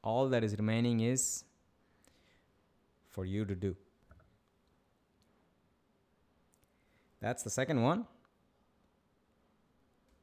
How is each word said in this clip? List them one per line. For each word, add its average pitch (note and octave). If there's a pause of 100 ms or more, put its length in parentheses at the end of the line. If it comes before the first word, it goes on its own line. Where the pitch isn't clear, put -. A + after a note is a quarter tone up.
All B2
that A#2+
is G#2
remaining A2+
is B2+ (1600)
for F#2+
you G2+
to G2
do. F#2 (3500)
That's B2
the A#2
second C3+
one. F3+ (2250)